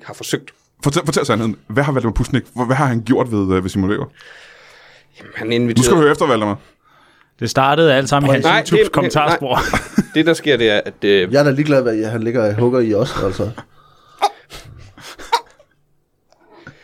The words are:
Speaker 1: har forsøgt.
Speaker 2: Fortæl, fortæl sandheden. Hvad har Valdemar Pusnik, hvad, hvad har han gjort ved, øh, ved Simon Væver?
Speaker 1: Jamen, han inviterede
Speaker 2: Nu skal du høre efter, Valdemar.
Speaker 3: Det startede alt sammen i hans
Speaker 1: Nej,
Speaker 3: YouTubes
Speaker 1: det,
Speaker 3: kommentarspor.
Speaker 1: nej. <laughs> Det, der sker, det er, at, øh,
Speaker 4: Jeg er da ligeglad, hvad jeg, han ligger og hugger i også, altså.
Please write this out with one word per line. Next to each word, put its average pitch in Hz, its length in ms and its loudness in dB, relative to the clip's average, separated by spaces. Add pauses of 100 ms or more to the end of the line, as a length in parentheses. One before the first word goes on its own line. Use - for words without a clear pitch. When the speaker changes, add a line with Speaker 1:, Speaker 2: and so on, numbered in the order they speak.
Speaker 1:
har 104 100 -18
forsøgt. - 400 -8 (300)
Speaker 2:
Fortæl, 147 200 0
fortæl 156 220 -2
sandheden. 110 300 -2 (120)
Hvad 120 160 -2
har 147 80 -2
Valdemar 143 200 -2
Pusnik, 123 300 -2 (120)
hvad, 120 120 -2
hvad 127 100 0
har 143 100 0
han 117 160 -2
gjort 120 300 -2
ved, 95 240 0
øh, 92 60 0
ved 92 80 -6
Simon 95 200 -2
Væver? 113 160 -4 (1120)
Speaker 1:
Jamen, - 160 -20
han 113 180 -6
inviterede 120 260 0
Speaker 2:
Nu 123 40 4
skal 127 140 4
du 165 40 4
høre 151 100 6
efter, 156 160 0
Valdemar. 107 320 0 (840)
Speaker 3:
Det 117 100 -4
startede 143 440 2
alt 135 140 0
sammen 143 220 2
i - 20 4
hans 135 120 0
Speaker 1:
Nej, 180 140 2
Speaker 3:
YouTubes 214 260 2
Speaker 1:
det, - 80 -2
Speaker 3:
kommentarspor. 143 600 0
Speaker 1:
nej. 127 260 -2 (260)
<laughs> - 80 -20
Det, 156 120 2
der 165 80 2
sker, 143 220 2
det 113 140 2
er, 104 140 2
at, - 200 -10
øh, 98 280 4
Speaker 4:
Jeg 135 80 4
er 147 40 4
da 147 60 4
ligeglad, 139 320 2
hvad 117 120 0
jeg, 110 160 -2
han 113 120 -4
ligger 117 260 0
og 104 60 -2
hugger 120 260 2
i 113 120 0
også, 104 340 -2
altså. 98 240 -4 (3250)